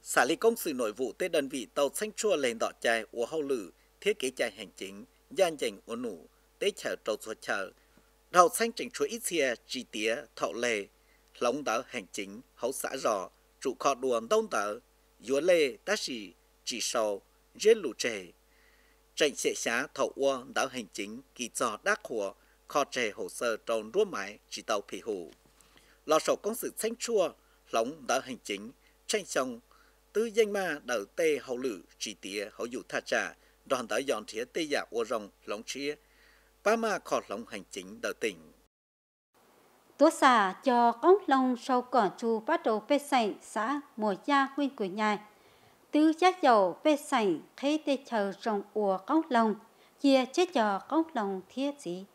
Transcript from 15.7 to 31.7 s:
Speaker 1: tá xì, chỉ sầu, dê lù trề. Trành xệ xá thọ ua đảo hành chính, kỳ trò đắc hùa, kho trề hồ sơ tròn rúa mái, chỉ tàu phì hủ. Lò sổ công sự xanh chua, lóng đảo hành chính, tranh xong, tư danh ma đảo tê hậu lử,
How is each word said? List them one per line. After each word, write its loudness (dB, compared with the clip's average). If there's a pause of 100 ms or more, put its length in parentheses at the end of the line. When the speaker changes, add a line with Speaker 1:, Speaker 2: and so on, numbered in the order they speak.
Speaker 1:
tá 0
xì, -8 (320)
chỉ -6
sầu, -2 (380)
dê 8
lù -4
trề. -4 (880)
Trành 2
xệ 0
xá -2
thọ 0
ua 0 (100)
đảo 2
hành -8
chính, -10 (140)
kỳ -8
trò -2
đắc 2
hùa, -4 (360)
kho 2
trề -2
hồ -8
sơ -2
tròn -4
rúa 4
mái, -8 (100)
chỉ -12
tàu 0
phì -10
hủ. -6 (760)
Lò 4
sổ 2
công -2
sự -6
xanh -4
chua, 2 (400)
lóng -2
đảo 4
hành -10
chính, -8 (360)
tranh -2
xong, -2 (520)
tư 2
danh 2
ma -2
đảo -2 (120)
tê 2
hậu -6
lử, -4 (160)